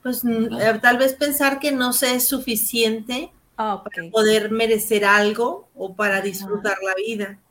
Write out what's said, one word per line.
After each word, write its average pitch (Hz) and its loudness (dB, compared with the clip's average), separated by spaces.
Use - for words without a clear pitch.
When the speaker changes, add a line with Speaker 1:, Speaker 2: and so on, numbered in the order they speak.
Speaker 1:
Pues, 247 -6
mm, 226 2
Speaker 2:
No. - -8
Speaker 1:
eh, 220 2
tal 247 4
vez 262 2
pensar 277 0
que 294 0
no 254 0
se 254 2
es 247 0
suficiente 233 -2
Speaker 3:
Ah, 214 -2
ok. 190 -14
Speaker 1:
para 165 -10
poder 214 2
merecer 220 2
algo 214 2
o 185 -10
para 202 0
Speaker 3:
Ajá. 190 -2
Speaker 1:
disfrutar 196 -4
la 190 -2
vida. 202 -6